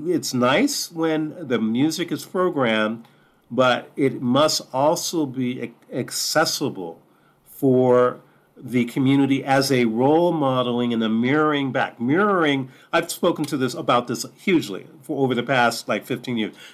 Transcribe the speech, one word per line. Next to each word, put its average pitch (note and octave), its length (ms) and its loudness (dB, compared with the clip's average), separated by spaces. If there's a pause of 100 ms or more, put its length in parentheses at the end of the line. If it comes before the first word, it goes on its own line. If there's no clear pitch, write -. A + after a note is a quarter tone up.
(120)
it's - 200 -2
nice C3+ 600 0
when D#3+ 420 -2 (140)
the A#2+ 100 0
music C#3+ 540 0
is C#3+ 120 -6
programmed, A#2 800 0 (460)
but A#2+ 460 0
it C3+ 240 0
must C3+ 400 2 (140)
also D#3 500 0
be B2 380 -6
ac-, A#2 120 -10 (160)
accessible A#2+ 1080 -4 (460)
for B2+ 720 2 (340)
the A#2+ 300 -2
community C3+ 580 2
as C3+ 300 2
a B2 140 4
role D3 460 2
modeling B2 600 0
and A2+ 100 0
a A2 60 0
mirroring C#3 640 0
back. A#2 260 -4
Mirroring, D3 720 0 (220)
I've E3+ 180 0
spoken D#3+ 360 -2
to D3+ 100 -4
this, C3 160 -2
about A#2+ 340 0
this - 200 -6 (100)
hugely B2 520 -2 (120)
for C#3 240 -2
over B2+ 100 2
the A#2 80 0
past, A#2+ 460 0
like, G#2 160 -2
fifteen B2 320 -6
years. G#2 180 -4 (200)